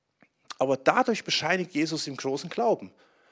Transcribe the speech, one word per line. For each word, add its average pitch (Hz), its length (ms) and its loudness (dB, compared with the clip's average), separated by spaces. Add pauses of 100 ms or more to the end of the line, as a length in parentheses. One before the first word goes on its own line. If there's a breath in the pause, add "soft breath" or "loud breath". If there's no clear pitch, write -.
(580)
Aber 131 200 2
dadurch 220 480 2
bescheinigt 175 480 -2
Jesus 151 340 -2
ihm 139 80 -8
großen 139 340 -4
Glauben. 208 440 0 (380 soft breath)